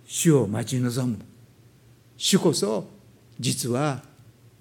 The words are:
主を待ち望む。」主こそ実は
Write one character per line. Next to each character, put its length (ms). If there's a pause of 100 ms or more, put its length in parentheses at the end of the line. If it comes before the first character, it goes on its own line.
主 280
を 140
待 200
ち 120
望 320
む。」 80 (960)
主 220
こ 140
そ 340 (520)
実 300
は 340 (580)